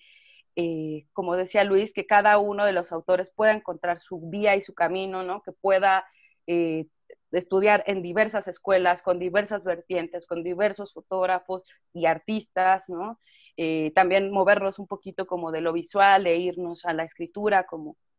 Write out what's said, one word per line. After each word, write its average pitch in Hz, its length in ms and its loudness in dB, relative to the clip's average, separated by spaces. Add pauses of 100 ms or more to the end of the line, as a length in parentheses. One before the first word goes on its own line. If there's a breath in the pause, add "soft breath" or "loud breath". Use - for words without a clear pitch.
(580 soft breath)
eh, 156 560 -6
como 180 240 -4
decía 185 260 0
Luis, 202 300 2
que 190 120 -8
cada 208 340 6
uno 202 260 0
de 202 80 2
los 175 180 -4
autores 180 400 -2
pueda 214 220 2
encontrar 175 460 -6
su 165 300 -12
vía 202 280 2
y 202 40 -2
su - 120 -16
camino, 185 500 -2
¿no? 185 180 -8
Que 185 120 -16
pueda, 190 520 2 (400 soft breath)
eh, 165 420 -2 (520)
estudiar 196 480 2
en 190 140 -2
diversas 202 460 -2
escuelas, 180 540 0
con 180 180 0
diversas 196 440 -2
vertientes, 175 640 -6
con 170 160 -6
diversos 196 500 -4
fotógrafos 185 680 -4 (300 soft breath)
y 165 120 -2
artistas, 185 840 0
¿no? 190 300 -10 (380 soft breath)
Eh, 160 380 -2
también 190 360 4
movernos 196 480 2
un 196 80 -14
poquito 190 400 -10
como 170 240 -6
de 160 100 -4
lo 165 120 0
visual 196 540 4
e 170 100 4
irnos 175 480 -6
a 170 80 -2
la 160 100 -4
escritura, 185 600 -2
como 156 320 -14 (220)